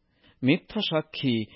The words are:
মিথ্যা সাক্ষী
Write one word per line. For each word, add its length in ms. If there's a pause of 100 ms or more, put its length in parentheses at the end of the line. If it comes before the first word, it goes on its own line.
(440)
মিথ্যা 380
সাক্ষী 540 (200)